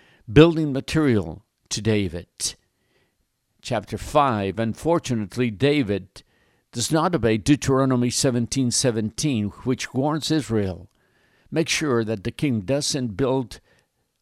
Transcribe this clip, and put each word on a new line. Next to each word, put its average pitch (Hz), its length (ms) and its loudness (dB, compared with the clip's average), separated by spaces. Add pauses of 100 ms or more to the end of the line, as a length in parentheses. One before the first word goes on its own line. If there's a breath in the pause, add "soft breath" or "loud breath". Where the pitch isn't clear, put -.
(300 soft breath)
building 156 420 8
material 123 720 0 (240)
to - 120 -6
David. 101 760 -4 (1080)
Chapter 107 340 -6
five, 107 640 0
unfortunately, 117 920 -2
David 101 720 -2 (480)
does 120 180 -4
not 160 240 0
obey 110 240 2
Deuteronomy 131 720 2
seventeen 123 640 0
seventeen, 110 800 -2 (120)
which - 320 -4
warns 147 380 -2
Israel, 101 580 -2 (640)
"Make 160 160 0
sure 127 340 0
that 107 220 -4
the 117 80 -6
king 123 300 -2
doesn't 127 540 -4
build 131 440 -2 (600)